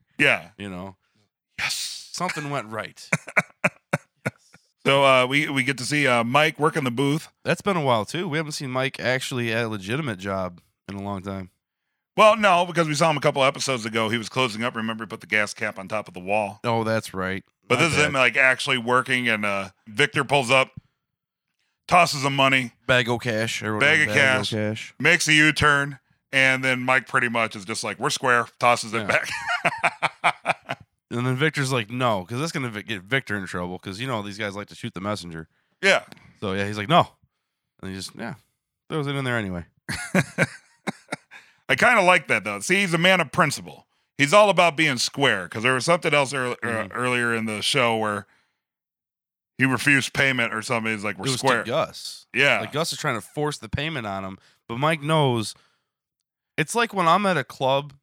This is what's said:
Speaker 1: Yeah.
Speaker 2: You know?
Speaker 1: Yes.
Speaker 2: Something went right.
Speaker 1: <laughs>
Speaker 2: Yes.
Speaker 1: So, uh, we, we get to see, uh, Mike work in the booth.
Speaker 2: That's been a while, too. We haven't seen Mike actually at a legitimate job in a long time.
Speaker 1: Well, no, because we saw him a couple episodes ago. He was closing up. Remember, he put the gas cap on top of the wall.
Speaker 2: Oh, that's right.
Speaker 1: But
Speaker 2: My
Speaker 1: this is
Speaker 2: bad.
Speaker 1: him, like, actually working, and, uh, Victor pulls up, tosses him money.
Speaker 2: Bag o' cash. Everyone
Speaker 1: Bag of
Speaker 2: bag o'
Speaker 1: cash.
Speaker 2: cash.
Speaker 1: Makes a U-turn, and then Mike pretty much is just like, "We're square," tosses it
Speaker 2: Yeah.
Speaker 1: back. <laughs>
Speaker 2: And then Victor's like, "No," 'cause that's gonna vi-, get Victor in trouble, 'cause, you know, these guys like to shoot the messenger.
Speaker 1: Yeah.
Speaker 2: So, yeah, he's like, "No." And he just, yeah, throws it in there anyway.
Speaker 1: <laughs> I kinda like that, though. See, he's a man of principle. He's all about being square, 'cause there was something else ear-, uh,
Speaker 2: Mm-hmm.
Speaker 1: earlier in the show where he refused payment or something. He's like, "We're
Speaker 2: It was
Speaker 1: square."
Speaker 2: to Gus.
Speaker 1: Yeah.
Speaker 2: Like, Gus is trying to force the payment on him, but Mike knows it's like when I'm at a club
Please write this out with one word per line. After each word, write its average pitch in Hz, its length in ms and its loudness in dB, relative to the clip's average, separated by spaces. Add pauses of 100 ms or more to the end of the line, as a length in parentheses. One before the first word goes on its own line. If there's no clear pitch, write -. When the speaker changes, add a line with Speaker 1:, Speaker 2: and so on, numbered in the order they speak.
(180)
Speaker 1:
Yeah. 104 380 2
Speaker 2:
You 98 140 -12
know? 92 260 -12 (640)
Speaker 1:
Yes. - 540 -6
Speaker 2:
Something 160 380 -6
went 120 200 -6
right. - 440 -10
Speaker 1:
<laughs> - 40 -2 (1600)
Speaker 2:
Yes. - 40 -2
Speaker 1:
So, 139 180 4
uh, 131 220 6
we, 143 240 0
we 135 120 -2
get 135 160 -2
to 127 60 -8
see, 143 220 0
uh, 120 180 4
Mike 147 340 2
work 151 160 2
in 156 100 -2
the 127 60 0
booth. 139 380 -2 (160)
Speaker 2:
That's 165 160 -2
been 196 160 0
a 156 60 -2
while, 120 240 2
too. 180 200 -6
We 147 120 -4
haven't 147 140 -6
seen 139 180 -8
Mike 131 280 -4
actually 120 540 -2
at 117 140 0
a - 20 -4
legitimate 110 500 -6
job 95 440 -6 (260)
in 98 60 -10
a 98 80 -10
long 101 200 -8
time. 95 280 -10 (640)
Speaker 1:
Well, 214 180 8
no, 190 300 2
because 165 240 0
we 147 60 -2
saw 160 160 2
him 147 80 0
a - 20 -6
couple 139 240 2
episodes 131 400 -2
ago. 113 240 -2
He 117 80 -2
was 107 140 -6
closing 117 340 -2
up. 123 100 -4
Remember, 113 300 -6
he 98 40 -16
put 110 120 -12
the - 60 -20
gas 104 260 0
cap 107 260 -8
on 95 80 -12
top 107 220 -6
of 90 60 -20
the 90 60 -12
wall. 101 440 -2
Speaker 2:
Oh, 117 180 0
that's 110 300 -2
right. 95 320 -6 (240)
Speaker 1:
But 127 100 4
Speaker 2:
My 156 60 4
Speaker 1:
this 156 80 2
is 135 60 0
Speaker 2:
bad. 147 80 4
Speaker 1:
him, 147 80 -2
like, 127 240 4
actually 131 400 2
working, 123 500 0
and, 107 160 0
uh, 98 240 -4 (180)
Victor 139 380 0
pulls 127 260 0
up, 131 200 4 (1160)
tosses 143 380 4
him 139 100 0
money. 135 380 2 (140)
Speaker 2:
Bag 123 220 4
o' 120 100 0
cash. 113 440 -4
Everyone 107 180 -2
Speaker 1:
Bag 151 200 4
of 151 80 2
Speaker 2:
bag 104 80 0
o' 131 220 4
Speaker 1:
cash. 104 120 -4
Speaker 2:
cash. 107 480 -4
Speaker 1:
Makes 160 300 2
a 156 60 4
U-turn, 147 640 2 (340)
and 131 320 2
then 127 160 0
Mike 127 260 0
pretty 123 220 0
much 113 260 -2
is 98 120 -12
just 110 180 -6
like, 104 140 -6
"We're 139 120 -2
square," 120 360 2 (120)
tosses 120 360 2
it 107 120 -2
Speaker 2:
Yeah. 110 140 2 (640)
Speaker 1:
back. - 400 -2
<laughs> - 40 2 (840)
Speaker 2:
And 120 140 -2
then 131 80 0
Victor's 139 380 -2
like, 113 180 -4
"No," 117 340 -2
'cause 120 140 -8
that's 165 140 -4
gonna 135 160 -6
vi-, 104 160 -10
get 101 180 -8
Victor 104 340 -4
in 95 80 -6
trouble, 90 360 -8
'cause, 98 180 -12
you 127 80 -8
know, 117 160 -4
these 101 160 -12
guys 104 160 -6
like 101 140 -12
to 82 80 -20
shoot - 180 -12
the 87 60 -8
messenger. 87 480 -8 (340)
Speaker 1:
Yeah. 185 220 2 (340)
Speaker 2:
So, 95 140 -4
yeah, 101 160 -2
he's 104 100 -8
like, 104 100 -6
"No." 165 200 4 (760)
And 95 80 -10
he 95 60 -10
just, 92 180 -12
yeah, 113 200 -12 (540)
throws 151 200 -6
it 139 80 -6
in 135 80 -6
there 123 120 0
anyway. 92 280 -4 (240)
Speaker 1:
<laughs> - 260 -10 (1500)
I 135 80 2
kinda 220 260 4
like 175 260 4
that, 110 160 0
though. 101 160 -4
See, 185 200 0
he's 175 140 0
a 160 40 2
man 185 220 4
of 147 120 -2
principle. 135 540 -2 (320)
He's 143 160 2
all 208 160 8
about 170 260 4
being 147 220 2
square, 110 500 0
'cause 110 140 -8
there 127 120 2
was 123 100 -2
something 165 280 2
else 139 200 2
ear-, 127 200 -4
uh, - 100 -6
Speaker 2:
Mm-hmm. 110 300 -4
Speaker 1:
earlier 120 420 0
in 110 120 -2
the 107 160 -4
show 120 340 2
where 104 300 -2 (1300)
he 131 100 2
refused 131 460 2
payment 127 420 0
or 110 80 -4
something. 110 300 -2
He's 104 120 -6
like, 101 140 -4
"We're 98 80 -6
Speaker 2:
It 135 40 0
was 127 100 -2
Speaker 1:
square." 123 240 2
Speaker 2:
to 110 60 -8
Gus. - 640 -6
Speaker 1:
Yeah. 123 260 4
Speaker 2:
Like, - 120 -8
Gus 151 200 -2
is 135 60 -8
trying 139 160 -2
to 107 60 -4
force 147 380 -6
the 110 100 -14
payment 143 380 -6
on 98 180 -8
him, 95 140 -12 (300)
but 117 100 -8
Mike 151 240 0
knows 139 520 2 (1000)
it's - 180 -4
like 233 180 0
when 180 160 2
I'm 190 180 6
at 180 100 2
a 131 80 -2
club 139 580 -2